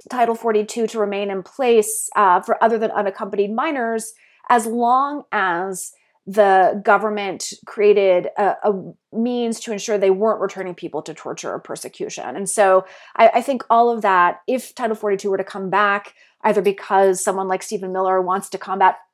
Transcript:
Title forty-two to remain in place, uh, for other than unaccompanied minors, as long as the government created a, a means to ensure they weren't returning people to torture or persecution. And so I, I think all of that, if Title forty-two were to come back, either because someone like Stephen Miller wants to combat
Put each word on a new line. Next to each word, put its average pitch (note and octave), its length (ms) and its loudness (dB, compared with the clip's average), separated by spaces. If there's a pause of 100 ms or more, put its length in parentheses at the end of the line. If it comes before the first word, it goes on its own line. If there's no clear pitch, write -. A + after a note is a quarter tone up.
Title A#3 260 0
forty-two A3 520 -2
to A3+ 120 -6
remain G3+ 320 -2
in F#3+ 120 -6
place, A#3 720 0
uh, F#3+ 240 6
for - 240 -2
other A3+ 140 2
than A3 120 -2
unaccompanied G3+ 640 -4
minors, A#3 600 -4 (340)
as A#3 180 4
long B3+ 680 0
as F#3+ 600 -4 (340)
the F#3+ 580 4
government G3+ 680 0 (140)
created G3 640 4 (100)
a, G3 160 2 (100)
a F#3 280 -2 (200)
means A#3 480 -4
to A#3 120 -10
ensure G#3 260 -4
they F#3+ 120 4
weren't G3 300 0
returning F3+ 340 -6
people D#3 280 -10
to D#3+ 100 -14
torture B2 400 -10
or A#2 60 -8
persecution. - 800 -12
And F#3+ 120 -8
so F#3+ 380 4 (300)
I, A3+ 180 6
I A#3+ 80 0
think B3 260 -4
all A#3 220 4
of A3+ 120 -4
that, F3+ 440 2
if B3 280 -4
Title A3 220 -4
forty-two G#3 340 -2
were F#3+ 60 0
to F#3+ 80 -4
come F#3+ 240 -10
back, G3+ 460 0 (280)
either G#3 200 2
because G3 600 2
someone F#3+ 260 -4
like F#3 140 -4
Stephen F#3 300 -8
Miller F#3 300 0
wants F#3 280 -4
to F#3+ 80 -8
combat F#3+ 380 2 (180)